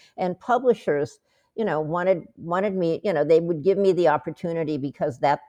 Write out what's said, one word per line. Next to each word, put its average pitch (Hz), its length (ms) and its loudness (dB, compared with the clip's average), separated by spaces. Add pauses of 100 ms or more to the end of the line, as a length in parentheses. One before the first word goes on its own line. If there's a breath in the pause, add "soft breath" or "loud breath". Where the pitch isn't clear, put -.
(160 soft breath)
And 185 240 -4
publishers, 226 800 0 (360)
you 226 120 -4
know, 156 160 -2
wanted, 175 440 0 (100)
wanted 185 380 -4
me, 170 300 -2
you 202 80 0
know, 151 120 0
they 160 160 6
would 170 220 -2
give 190 140 2
me 190 160 4
the 165 160 2
opportunity 156 720 -2
because 139 400 -6
that 147 300 0